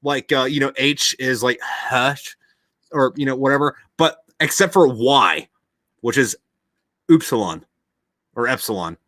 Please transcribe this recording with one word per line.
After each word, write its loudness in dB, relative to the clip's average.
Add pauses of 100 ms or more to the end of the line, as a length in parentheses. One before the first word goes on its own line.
like, -4
uh, 2
you -2
know, 0
H 0
is, -2
like, 0
hush, -4 (560)
or, 0
you -4
know, -2
whatever. -2 (200)
But 2 (220)
except 0
for 6
Y, 2 (540)
which -2
is 2 (720)
upsilon 2 (720)
or -4
epsilon. -4 (100)